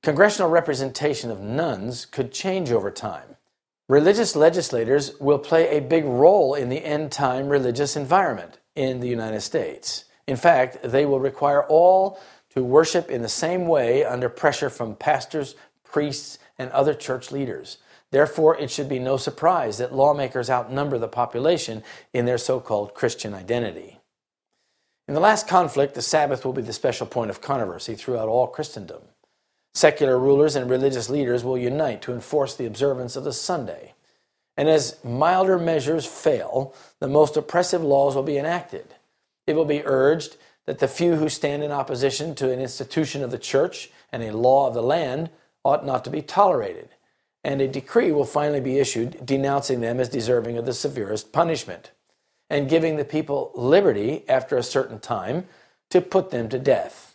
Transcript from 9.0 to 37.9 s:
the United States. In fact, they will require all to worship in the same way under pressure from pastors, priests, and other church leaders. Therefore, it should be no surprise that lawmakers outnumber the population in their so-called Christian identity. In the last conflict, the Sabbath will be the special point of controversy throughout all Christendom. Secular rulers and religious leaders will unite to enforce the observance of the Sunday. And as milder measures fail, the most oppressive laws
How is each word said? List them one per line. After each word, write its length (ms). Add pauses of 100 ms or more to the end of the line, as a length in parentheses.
the 60
United 340
States. 640 (200)
In 100
fact, 480
they 220
will 140
require 440
all 540 (320)
to 140
worship 460
in 120
the 80
same 380
way 360
under 260
pressure 400
from 260
pastors, 600 (280)
priests, 540 (200)
and 140
other 220
church 380
leaders. 460 (340)
Therefore, 460
it 140
should 180
be 100
no 180
surprise 600
that 160
lawmakers 560
outnumber 480
the 100
population 760 (300)
in 120
their 120
so-called 560
Christian 400
identity. 680 (1080)
In 60
the 60
last 280
conflict, 460
the 80
Sabbath 440
will 80
be 80
the 120
special 340
point 240
of 100
controversy 540
throughout 340
all 180
Christendom. 560 (720)
Secular 440
rulers 360
and 140
religious 400
leaders 340
will 140
unite 460
to 100
enforce 400
the 140
observance 480
of 80
the 100
Sunday. 600 (600)
And 140
as 340
milder 540
measures 480
fail, 720 (240)
the 80
most 280
oppressive 480
laws 320